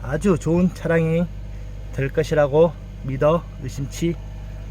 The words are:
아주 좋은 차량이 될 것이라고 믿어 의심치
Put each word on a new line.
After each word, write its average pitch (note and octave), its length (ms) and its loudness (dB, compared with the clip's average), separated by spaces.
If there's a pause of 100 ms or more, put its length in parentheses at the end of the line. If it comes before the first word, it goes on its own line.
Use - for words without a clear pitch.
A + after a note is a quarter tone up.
아주 D#3 360 2
좋은 E3+ 360 4
차량이 E3 500 2 (720)
될 C3+ 180 -2
것이라고 D#3 600 4 (320)
믿어 D3 400 2 (180)
의심치 C#3 520 -4 (560)